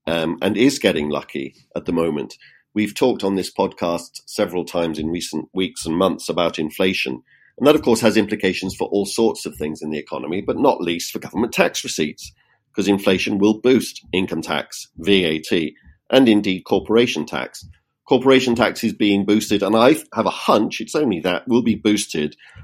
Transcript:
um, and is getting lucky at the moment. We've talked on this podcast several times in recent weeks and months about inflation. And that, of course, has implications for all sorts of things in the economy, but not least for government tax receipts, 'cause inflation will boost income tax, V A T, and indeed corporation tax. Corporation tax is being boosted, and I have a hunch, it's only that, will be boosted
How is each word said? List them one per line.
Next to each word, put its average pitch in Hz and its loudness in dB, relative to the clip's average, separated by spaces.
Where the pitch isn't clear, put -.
um, 82 -2
and 92 0
is 135 2
getting 82 0
lucky 69 -8
at 82 -8
the 90 -4
moment. 80 -4
We've 104 -2
talked 120 0
on 98 0
this 92 -4
podcast 90 -4
several 90 -4
times 82 -4
in 78 -4
recent 82 -8
weeks 92 -4
and 82 -4
months 90 0
about 85 -2
inflation. 78 -2
And 123 2
that, 151 8
of 151 -2
course, 113 2
has 107 2
implications 98 -2
for - -6
all 101 -2
sorts - -2
of 78 -8
things 76 -8
in 76 -8
the 76 -6
economy, 76 -8
but 123 -6
not 127 2
least 85 -4
for - -10
government 117 -4
tax - 0
receipts, - -6
'cause 98 -2
inflation 98 2
will 107 2
boost 123 2
income 87 -2
tax, - -8
V 90 2
A 80 0
T, 80 -2
and 131 6
indeed 104 2
corporation 107 0
tax. - -8
Corporation 131 4
tax 110 2
is 110 0
being 101 2
boosted, 104 2
and 98 2
I 123 6
have 110 -2
a 95 2
hunch, - 0
it's 113 -8
only 120 0
that, 90 -2
will 120 4
be 117 0
boosted 95 -2